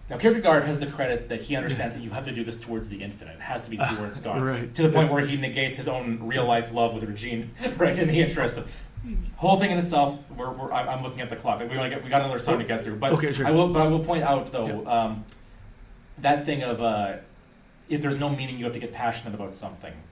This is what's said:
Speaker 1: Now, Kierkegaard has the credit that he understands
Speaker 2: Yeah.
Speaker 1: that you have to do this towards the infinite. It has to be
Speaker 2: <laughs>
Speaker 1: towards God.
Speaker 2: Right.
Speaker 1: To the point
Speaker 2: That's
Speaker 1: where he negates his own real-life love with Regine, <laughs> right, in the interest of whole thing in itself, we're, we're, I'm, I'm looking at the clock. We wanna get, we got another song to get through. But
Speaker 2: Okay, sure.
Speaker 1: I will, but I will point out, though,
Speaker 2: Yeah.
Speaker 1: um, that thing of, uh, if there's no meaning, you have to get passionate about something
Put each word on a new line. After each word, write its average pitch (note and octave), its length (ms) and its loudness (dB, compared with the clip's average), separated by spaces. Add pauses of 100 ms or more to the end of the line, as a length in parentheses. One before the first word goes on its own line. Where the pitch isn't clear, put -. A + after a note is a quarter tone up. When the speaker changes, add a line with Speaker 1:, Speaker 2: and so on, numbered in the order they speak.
(100)
Speaker 1:
Now, - 80 -6
Kierkegaard F#3+ 460 6
has D3 140 0
the C#3+ 100 -2
credit B2+ 420 -2
that A2+ 120 -6
he C#3+ 140 -2
understands B2+ 380 -2
Speaker 2:
Yeah. A#2+ 60 -10
Speaker 1:
that A#2 40 -10
you A2+ 60 -8
have B2+ 160 -6
to C#3 60 -6
do A2+ 120 -4
this A2+ 160 -8
towards A2 300 -6
the G2 120 -10
infinite. G2+ 340 -12
It - 60 -16
has B2+ 200 -6
to A#2 80 -12
be A2 60 -8
Speaker 2:
<laughs> A2+ 200 -2
Speaker 1:
towards G#2 240 -6
God. C3+ 220 -2
Speaker 2:
Right. A#2+ 320 -2
Speaker 1:
To E3 80 2
the D#3 60 8
point D#3 40 4 (140)
Speaker 2:
That's C#3+ 60 2
Speaker 1:
where C#3+ 120 2
he C#3 140 -2
negates C3 400 -2
his B2+ 100 -4
own B2 380 -2
real-life A#2 480 2
love A#2 180 2
with A2 120 -6
Regine, A2+ 480 -6 (120)
<laughs> - 140 -2
right, F3 200 4
in E3 100 4
the D#3 120 4
interest - 380 2
of - 120 -8 (680)
whole F#3+ 220 6
thing G3 120 4
in F3 80 2
itself, D3 400 2 (180)
we're, B2+ 160 -6
we're, C3 200 -8
I'm, B2 160 0
I'm C3 140 -2
looking B2 200 -8
at A2+ 80 -8
the A#2 60 -8
clock. A2 240 -2
We B2 160 -4
wanna C3 120 0
get, C#3 160 -6
we C3 60 -8
got C#3 100 6
another C3+ 180 0
song - 200 2
to A#2 60 0
get A2+ 200 -2
through. G#2+ 120 -4
But C3+ 180 2
Speaker 2:
Okay, D3+ 180 4
sure. C3 140 0
Speaker 1:
I D3 40 4
will, E3+ 180 6
but D#3 140 4
I D3+ 60 6
will D#3+ 160 4
point E3 180 0
out, C3+ 300 2
though, G#2+ 320 -2
Speaker 2:
Yeah. A#2 200 2
Speaker 1:
um, A2 200 -6 (920)
that C#3+ 280 2
thing C3+ 160 0
of, A#2 200 -2
uh, G#2 340 0 (720)
if D3 140 -2
there's C#3 160 0
no C#3+ 100 0
meaning, C3 300 -4
you A#2+ 60 -4
have A#2 100 -4
to A#2+ 60 -6
get A#2 120 -10
passionate A#2 420 -4
about G2 200 -8
something E2 380 -12 (200)